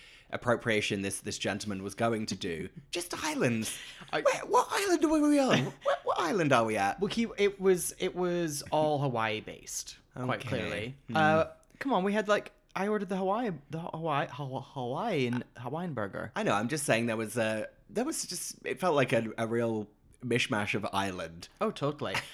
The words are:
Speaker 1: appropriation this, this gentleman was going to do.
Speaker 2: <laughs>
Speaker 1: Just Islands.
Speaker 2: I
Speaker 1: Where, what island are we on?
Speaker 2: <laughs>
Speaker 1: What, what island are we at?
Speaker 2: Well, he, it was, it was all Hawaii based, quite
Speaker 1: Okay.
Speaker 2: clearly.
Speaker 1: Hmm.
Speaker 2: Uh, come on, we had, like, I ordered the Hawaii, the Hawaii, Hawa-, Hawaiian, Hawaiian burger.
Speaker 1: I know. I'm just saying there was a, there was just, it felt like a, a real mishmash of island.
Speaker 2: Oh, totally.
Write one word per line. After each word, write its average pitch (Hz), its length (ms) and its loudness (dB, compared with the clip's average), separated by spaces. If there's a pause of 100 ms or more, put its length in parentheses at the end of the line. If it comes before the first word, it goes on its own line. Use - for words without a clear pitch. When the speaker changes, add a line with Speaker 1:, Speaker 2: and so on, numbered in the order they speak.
(320)
Speaker 1:
appropriation 110 680 0
this, 98 200 -4
this 101 160 -6
gentleman 101 460 -4
was 98 120 -8
going 117 320 0
to 104 80 -4
do. 87 320 -6 (120)
Speaker 2:
<laughs> - 120 -20
Speaker 1:
Just - 220 -8 (100)
Islands. 147 540 0 (340)
Speaker 2:
I - 100 -2
Speaker 1:
Where, - 260 2
what - 240 4
island 392 340 2
are - 20 6
we 294 320 6
on? 247 240 4 (140)
Speaker 2:
<laughs> - 60 -20
Speaker 1:
What, - 200 2
what - 160 0
island 208 320 4
are 117 140 6
we 110 100 0
at? 98 240 2
Speaker 2:
Well, 196 100 0
he, 233 180 0 (100)
it 202 240 2
was, 185 380 2
it 185 160 -2
was 175 560 0
all 151 280 2
Hawaii 113 400 0
based, - 560 -10 (200)
quite 123 240 -2
Speaker 1:
Okay. 123 100 -10
Speaker 2:
clearly. 110 460 -4 (120)
Speaker 1:
Hmm. - 100 -2
Speaker 2:
Uh, 156 280 6 (340)
come 269 140 -2
on, 180 100 2
we 202 100 2
had, 208 140 0
like, - 240 2 (240)
I 190 120 -2
ordered 208 220 -2
the 196 80 -2
Hawaii, 196 340 0 (180)
the 160 100 -6
Hawaii, 160 480 -2
Hawa-, 131 460 -8
Hawaiian, 131 680 -2 (140)
Hawaiian 151 360 -6
burger. 98 420 -6
Speaker 1:
I 214 80 -2
know. 156 100 4
I'm 104 140 2
just 147 180 -2
saying 117 200 4
there 117 120 0
was 113 200 -4
a, 110 300 0 (220)
there 202 140 -2
was 302 220 -4
just, - 300 -8 (100)
it - 140 -4
felt 180 160 2
like 135 180 2
a, 117 120 4 (120)
a 113 100 -2
real 113 400 0 (380)
mishmash 117 480 0
of 101 200 -2
island. 90 540 -4 (140)
Speaker 2:
Oh, 220 100 0
totally. 107 440 -4 (180)